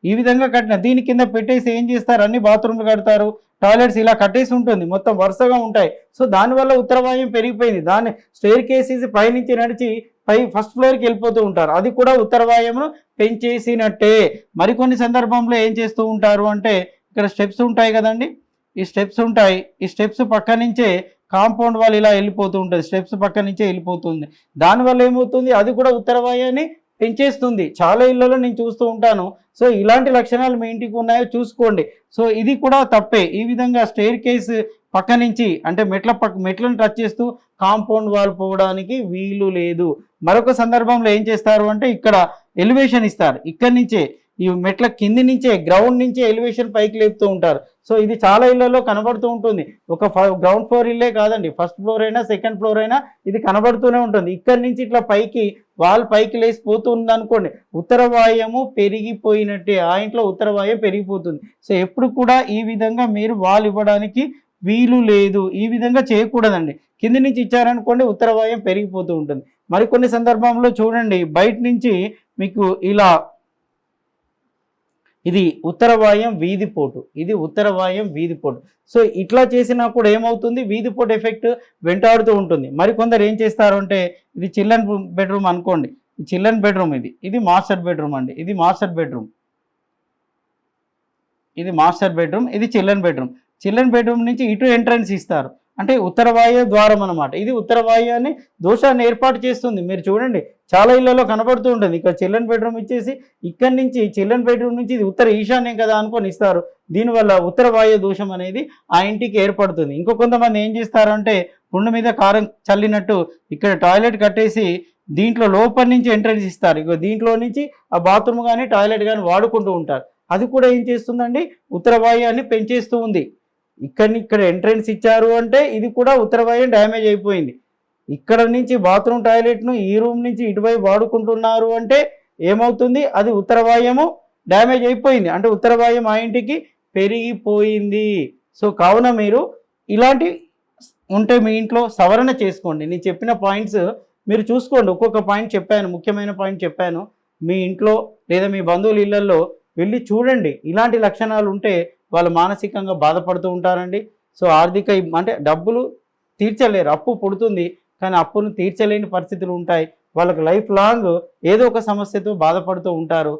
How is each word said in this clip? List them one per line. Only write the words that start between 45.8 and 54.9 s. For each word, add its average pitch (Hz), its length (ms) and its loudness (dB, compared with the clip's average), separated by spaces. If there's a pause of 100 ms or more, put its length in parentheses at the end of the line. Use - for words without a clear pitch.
నుంచే 254 200 -2 (100)
ఎలివేషన్ 233 440 -2
పైకి 214 260 0
లేపుతూ 214 320 0
ఉంటారు. 165 260 0 (280)
So 220 60 -2 (100)
ఇది 214 120 -2 (100)
చాలా 214 260 6
ఇళ్లలో 247 280 4 (100)
కనబడుతూ 214 460 -2
ఉంటుంది. 208 280 -2 (300)
ఒక 165 100 -4 (100)
ఫ-, 190 280 2
గ్రౌండ్ 202 260 2
ఫ్లోర్ 240 240 2
ఇల్లే 240 260 0
కాదండి, 214 400 0
ఫస్ట్ 175 260 -6
ఫ్లోర్ 220 220 -2
అయినా 220 140 -2 (100)
సెకండ్ 220 300 -4
ఫ్లోర్ 214 240 0
అయినా 233 140 -2 (320)
ఇది 214 180 -2
కనబడుతూనే 233 580 2
ఉంటుంది. 202 320 0
ఇక్కడి 247 280 2
నుంచి 247 200 -4
ఇట్లా 233 160 0 (100)